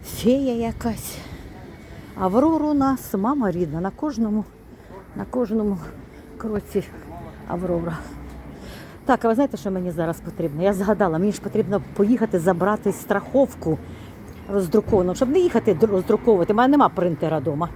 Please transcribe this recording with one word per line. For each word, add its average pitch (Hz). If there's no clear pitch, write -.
Фея 254
якась. 226
Аврора 277
у 302
нас, 269
мама 220
рідна, 165
на 190
кожному, 214
на 196
кожному 214
кроці 208
Аврора. 170
Так, 240
а -
ви 226
знаєте, 269
що 196
мені 180
зараз 165
потрібно? 165
Я 202
згадала, 190
мені 202
ж -
потрібно 202
поїхати 208
забрати 190
страховку 202
роздруковану, 185
щоб 254
не 330
їхати 233
др-, 208
роздруковувати. 202
У -
мене 254
нема 277
принтера 165
вдома. 151